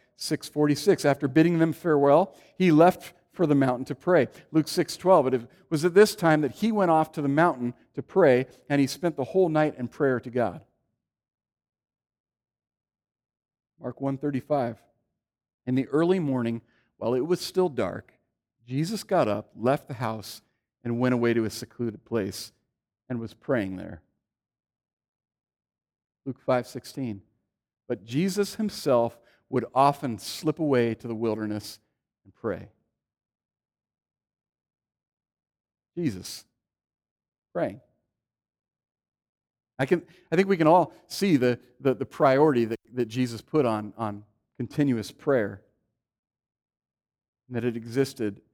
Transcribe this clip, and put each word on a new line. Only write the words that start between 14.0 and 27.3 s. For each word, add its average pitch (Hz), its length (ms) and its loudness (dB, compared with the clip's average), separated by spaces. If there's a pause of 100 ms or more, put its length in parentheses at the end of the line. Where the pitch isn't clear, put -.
one 139 160 -4
thirty-five, 131 640 -4 (840)
"In 127 80 -2
the 131 140 0
early 170 300 2
morning, 123 440 -4 (340)
while 110 160 -4
it 127 140 -2
was 175 160 -2
still 185 260 -2
dark, 113 460 -6 (520)
Jesus 160 380 -6
got 160 240 0
up, 104 260 -4
left 127 320 -2
the 143 80 -12
house, 110 460 -10 (420)
and 117 160 -6
went 127 140 0
away 120 220 2
to 113 100 0
a 107 60 -6
secluded - 560 -10
place, 101 460 -6 (540)
and 120 140 -8
was 113 140 -14
praying 98 420 -4
there." 87 240 -14 (2250)
Luke 131 160 -10
five 123 260 -2
sixteen, 117 540 -10 (680)